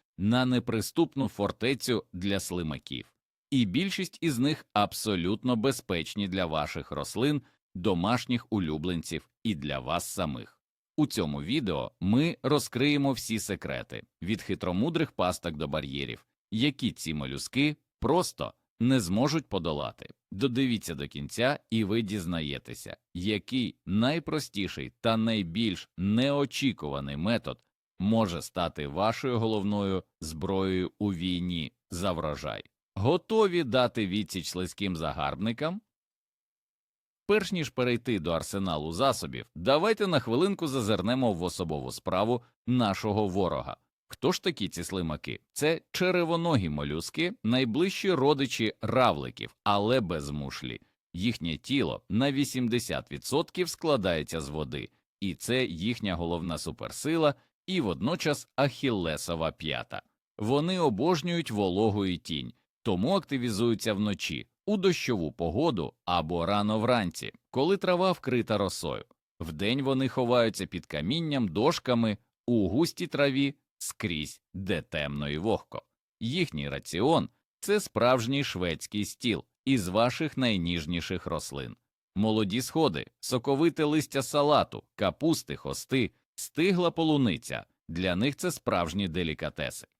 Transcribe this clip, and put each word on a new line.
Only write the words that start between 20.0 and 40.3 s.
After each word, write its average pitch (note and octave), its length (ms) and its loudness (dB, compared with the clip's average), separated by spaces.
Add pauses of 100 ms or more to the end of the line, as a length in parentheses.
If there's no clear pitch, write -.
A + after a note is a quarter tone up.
Додивіться A#2 640 0
до C#2+ 120 -6
кінця, A2 520 -2 (100)
і A2 140 2
ви G#2+ 180 0
дізнаєтеся, E2 960 -6 (160)
який G#2+ 640 -2 (100)
найпростіший A2+ 1040 -2 (100)
та A2+ 160 2
найбільш G#2+ 800 0
неочікуваний G2+ 1200 0
метод F2 420 -2 (400)
може G2 420 2
стати D#2 460 -4
вашою A2 520 0
головною G2+ 640 0 (180)
зброєю F#2 800 0
у G#2 140 0
війні F2 580 -2 (200)
за F2+ 200 -2
врожай. D2 520 -4 (320)
Готові F3 680 2
дати A#2 440 2
відсіч F#2 420 -2
слизьким F#2 460 -4
загарбникам? F2+ 840 -4 (1500)
Перш G3+ 240 2
ніж E3 180 -2
перейти A#2+ 500 0
до E2 120 -2
арсеналу E2 640 -2
засобів, E2+ 520 0 (100)
давайте D#3+ 520 2
на D#3+ 120 4
хвилинку E3 480 0